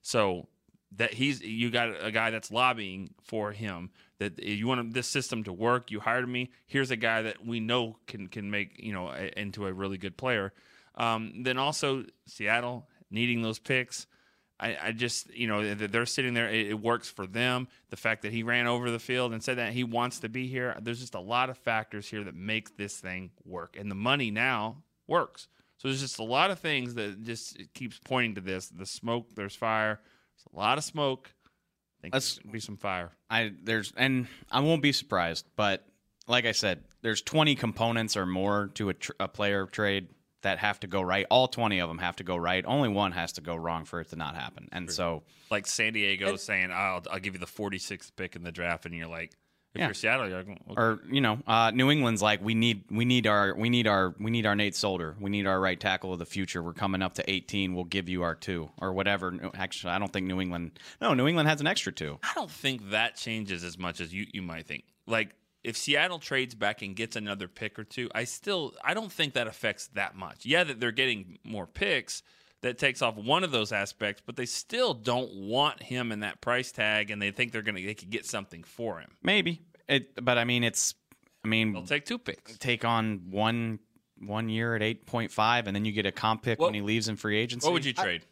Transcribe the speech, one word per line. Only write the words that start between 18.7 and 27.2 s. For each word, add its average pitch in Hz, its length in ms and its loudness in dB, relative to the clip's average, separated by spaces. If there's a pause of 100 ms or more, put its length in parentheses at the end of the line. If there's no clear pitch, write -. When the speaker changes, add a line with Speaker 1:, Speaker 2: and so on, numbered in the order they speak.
Speaker 1:
the 117 80 -2
field 123 320 0
and 113 100 -6
said 127 160 -2
that 117 140 -2
he 123 120 0
wants 120 360 -2
to 117 80 -6
be 127 180 -6
here, 127 340 -4
there's 117 200 -6
just 123 160 -12
a 92 40 -6
lot 120 300 0
of 127 80 -10
factors 110 500 -2
here 104 160 -6
that 82 120 -10
make 107 400 -4
this 101 220 -6
thing 92 320 -8 (140)
work. 87 340 -10
And 101 120 -6
the 98 60 -4
money 120 340 2
now 113 480 0 (300)
works. - 400 0 (280)
So - 100 -8
there's 135 140 0
just 135 180 -6
a 113 60 -4
lot 139 260 4
of 180 80 -2
things 127 380 -2
that 104 260 -4